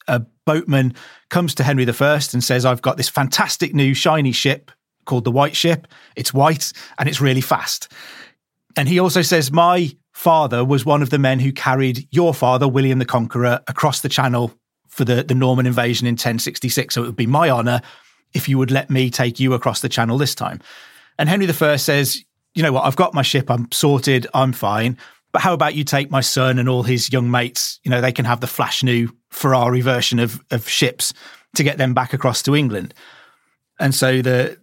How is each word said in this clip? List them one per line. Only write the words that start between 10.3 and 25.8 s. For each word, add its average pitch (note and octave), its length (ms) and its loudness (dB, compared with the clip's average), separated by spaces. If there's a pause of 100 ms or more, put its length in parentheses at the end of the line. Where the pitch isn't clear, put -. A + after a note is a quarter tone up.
was C3 200 2
one D3 160 2
of B2+ 100 -2
the D3 80 2
men C3 200 2
who C3+ 140 0
carried C3 580 -2
your E3 240 2
father, B2+ 320 2
William C3 320 2
the B2+ 60 0
Conqueror, A#2+ 640 0
across C#3 320 -2
the C#3+ 80 -6
Channel A#2+ 440 0 (360)
for - 160 -4
the, A#2+ 180 2
the C3 120 -2
Norman B2+ 300 2
invasion A#2+ 440 0
in A#2 80 0
ten A#2 240 -4
sixty-six. - 540 -4
So A#2+ 100 -2
it - 20 -6
would A#2+ 100 -10
be A#2 100 -2
my D3 220 2
honour A#2+ 320 0 (540)
if C3+ 140 -4
you C3+ 100 2
would B2+ 140 0
let - 180 -2
me C3 180 2
take A#2+ 320 -4
you C3 140 2
across A#2 260 -2
the C#3 80 -4
Channel A#2 300 0
this C#3 160 -2
time." - 260 -8 (580)
And D3 100 0
Henry G3 180 2
the E3+ 80 -2
First D3 320 0
says, C#3+ 360 0 (320)
"You D#3+ 80 0
know D3+ 100 2
what? C3 120 0
I've C3+ 120 0
got F3+ 180 2
my C#3+ 80 2
ship. C3 280 0
I'm A#2+ 220 -2
sorted. C3+ 640 2
I'm C3 180 2
fine. A2+ 460 -2 (320)
But - 120 -2
how F#3 120 2
about D3+ 200 0
you D3 100 -2